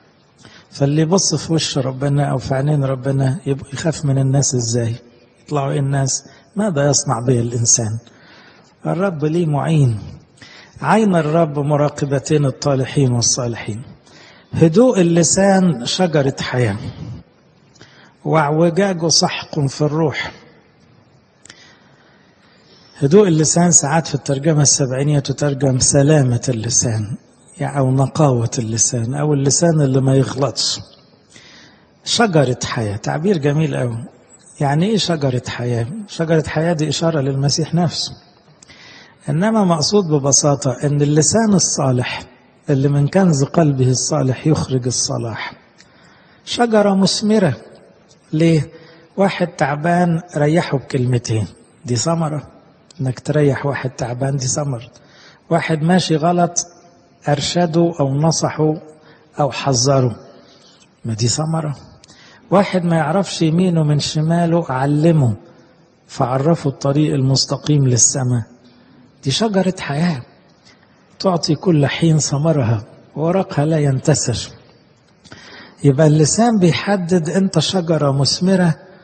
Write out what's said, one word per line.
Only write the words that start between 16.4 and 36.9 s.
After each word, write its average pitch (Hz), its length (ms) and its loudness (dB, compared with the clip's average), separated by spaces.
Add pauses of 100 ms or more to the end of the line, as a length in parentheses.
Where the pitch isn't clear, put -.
"واعوجاج 160 840 0
سحق - 520 -2
في 135 220 -2
الروح". 151 500 -2 (2750)
هدوء 185 280 4
اللسان 170 440 2
ساعات 156 360 2
في - 80 -4
الترجمة 143 460 0
السبعينية 139 580 0
تترجم 135 600 0
سلامة 139 680 4
اللسان، 110 680 -2 (440)
يعني، 139 200 -6
أو 131 120 2
نقاوة 131 680 2
اللسان، 117 540 -2
أو 151 200 -2
اللسان 147 480 2
اللي 135 200 2
ما 135 140 2
يغلطش. 135 640 -2 (1200)
شجرة 156 600 0
حياة، 107 320 -4
تعبير 151 420 -2
جميل 143 380 0
أوي. 123 220 -4 (600)
يعني 151 260 0
إيه 220 120 0
شجرة 139 500 -2
حياة؟ 120 400 -4 (200)
شجرة 160 400 -2
حياة 165 260 -2
دي 151 160 -2
إشارة 160 300 -2